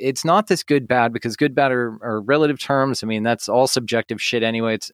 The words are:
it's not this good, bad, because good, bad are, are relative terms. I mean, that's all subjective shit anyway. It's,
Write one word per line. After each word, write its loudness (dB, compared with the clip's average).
it's -4
not 4
this 0
good, 0
bad, 2
because -6
good, 0
bad 2
are, -2
are -4
relative 2
terms. 0
I -6
mean, -2
that's 0
all 2
subjective -2
shit -2
anyway. 0
It's, -6